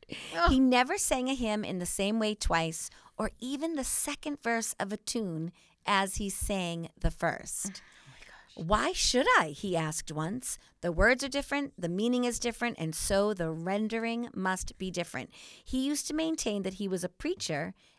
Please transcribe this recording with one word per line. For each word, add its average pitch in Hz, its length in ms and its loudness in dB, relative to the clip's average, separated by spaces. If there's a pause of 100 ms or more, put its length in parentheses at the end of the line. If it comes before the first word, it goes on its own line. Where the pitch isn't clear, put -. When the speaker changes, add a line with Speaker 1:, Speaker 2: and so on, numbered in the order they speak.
(340)
Speaker 1:
Oh. 339 160 6
Speaker 2:
He 262 100 8
never 254 380 6
sang 254 320 0
a 269 40 2
hymn 214 300 0
in 185 140 -4
the 175 80 -4
same 202 320 0
way 214 160 2
twice, 165 540 0 (300)
or 214 200 -2
even 285 380 -4
the 262 80 -2
second - 580 -4
verse 226 360 -2
of 196 140 -4
a 214 60 -6
tune 175 520 -4 (340)
as 196 320 2
he 202 140 -2
sang 170 580 -4 (100)
the 165 120 2
first." - 560 -4
Speaker 1:
Oh - 440 -14
my - 160 -20
gosh. - 400 -12
Speaker 2:
"Why 226 260 2
should 262 340 2 (120)
I?" 165 120 4
he 180 260 -4
asked 160 340 -2
once. 165 480 -4 (220)
"The 175 120 0
words 226 300 6
are 277 60 -2
different, 277 500 -2
the 175 120 -2
meaning 240 340 2
is 240 140 0
different, 240 400 -2
and 160 160 -2
so 202 400 2
the 170 160 -2
rendering 220 840 -2
must 185 460 -2
be 185 120 -4
different." 170 400 -6 (320)
He 262 240 -2
used 294 220 -2
to 302 60 -6
maintain 302 480 -2
that 190 120 -4
he 196 140 -4
was 185 160 -2
a 180 60 -4
preacher 185 640 -4 (240)